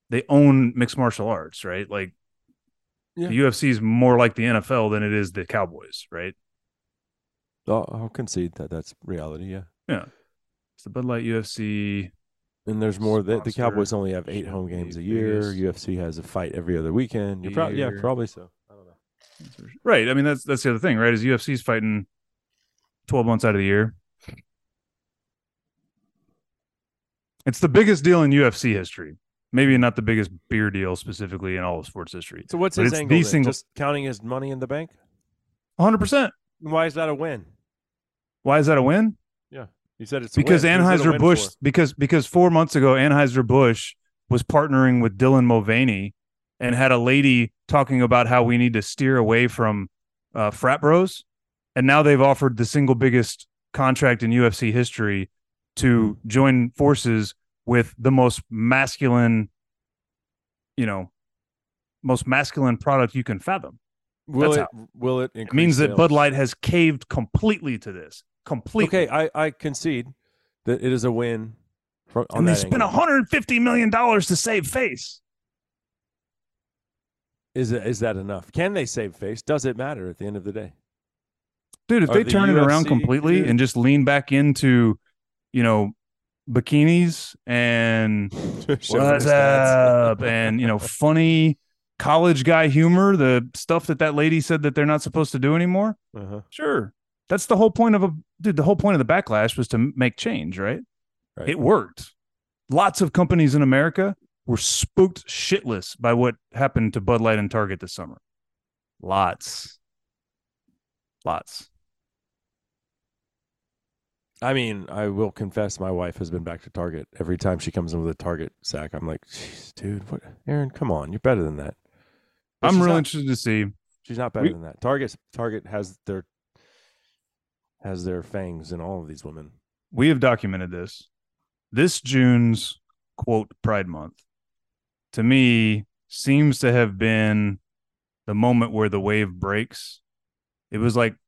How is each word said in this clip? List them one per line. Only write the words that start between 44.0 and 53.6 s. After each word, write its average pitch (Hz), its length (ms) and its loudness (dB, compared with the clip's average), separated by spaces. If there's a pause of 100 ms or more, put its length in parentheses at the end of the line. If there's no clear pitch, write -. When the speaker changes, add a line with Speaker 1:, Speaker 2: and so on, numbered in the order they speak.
Speaker 1:
was 123 140 2
partnering 131 580 2
with 110 160 0
Dylan 131 280 4
Mulvaney 110 680 0 (440)
and 123 160 -4
had 131 160 2
a 127 80 4
lady 127 540 2 (160)
talking 135 340 2
about 120 240 4
how 123 160 4
we 120 160 2
need 123 140 2
to 110 100 0
steer 131 340 -2
away 117 300 2
from, 107 420 -4 (460)
uh, 107 160 -2
frat 160 300 -2
bros. 170 440 2 (520)
And 127 100 2
now 143 160 6
they've 143 180 6
offered 135 360 2
the 117 80 0
single 131 320 2
biggest 120 500 0 (260)